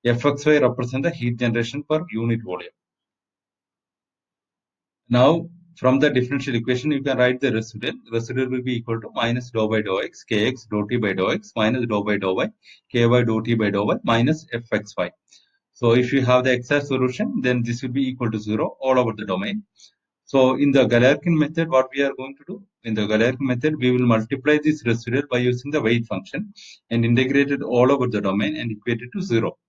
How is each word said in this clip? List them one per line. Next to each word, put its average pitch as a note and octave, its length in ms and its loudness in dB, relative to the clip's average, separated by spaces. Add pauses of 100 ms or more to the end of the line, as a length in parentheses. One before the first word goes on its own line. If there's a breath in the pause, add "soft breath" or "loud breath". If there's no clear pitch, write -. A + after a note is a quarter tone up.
F A#2+ 220 0
X C#3+ 200 0
Y D3+ 120 4
represent B2+ 460 -2
the E3+ 60 0
heat A#2+ 280 -6
generation A#2 460 -2
per D#3 260 -2
unit A2+ 340 -2
volume. F2 260 -10 (2500)
Now, C3+ 400 4 (280)
from C3 240 2
the D3 100 4
differential B2+ 440 -2
equation, B2+ 360 -2
you C3+ 120 -2
can C3 160 -2
write B2+ 220 2
the B2+ 120 0
residual. A2+ 400 -6 (180)
Residual A#2+ 380 -4
will B2+ 140 -4
be B2 140 -4
equal A#2 240 -6
to A#2 140 -16
minus B2 360 -2
dou A2 180 -2
by G#2+ 140 0
dou G2 200 -2
x, - 220 -14
K A2 240 0
X B2+ 220 -8
dou G#2+ 180 -2
t B2 80 -2
by G#2 160 0
dou F#2+ 180 0
x, G3 240 -6
minus A#2 320 0
dou G#2 160 -2
by G#2 140 -2
dou F#2+ 180 -2
y, C#3+ 140 -2 (420 soft breath)
K A#2+ 160 2
Y B2 160 4
dou A2+ 200 0
t A#2 120 -2
by G#2 160 0
dou G2+ 140 0
y, C#3 180 0
minus A#2+ 500 0
F A#2+ 200 -8
X G#2 240 -4
Y. F2+ 140 -2 (600 soft breath)
So A#2 220 2
if B2+ 180 2
you C3+ 120 2
have B2+ 200 4
the C3 80 2
exact C#3+ 340 -2
solution, C3+ 560 -2
then B2 200 0
this A#2+ 200 -4
will B2 80 -6
be C3 180 -2
equal B2+ 220 -4
to G#2+ 80 -4
zero G#2 420 -4
all C3 180 2
over A2+ 140 0
the G#2+ 120 -10
domain. G2 400 -4 (600 soft breath)
So C3 320 2
in C#3+ 160 2
the C3 140 4
Galerkin C#3+ 520 4
method, D3+ 300 0
what C3 260 2
we C#3 80 0
are C3+ 120 0
going C3+ 220 -12
to - 120 -20
do? - 140 -14 (220)
In A2+ 100 -2
the G#2+ 120 0
Galerkin A#2 340 4
method, C#3 360 0
we B2+ 140 2
will B2 160 4
multiply A#2+ 560 2
this D3+ 220 0
residual A#2 460 0
by B2 80 0
using B2 320 0
the D3+ 100 -2
weight A#2 260 0
function G2 460 -8 (380 loud breath)
and A#2 140 0
integrate C3+ 480 2
it C3+ 100 -4
all B2 300 4
over B2+ 160 0
the G#2+ 120 -2
domain G#2 360 -2
and A#2 160 -6
equate A#2 300 -6
it B2 100 -16
to F#3+ 100 -6
zero. A#2 360 -2 (100)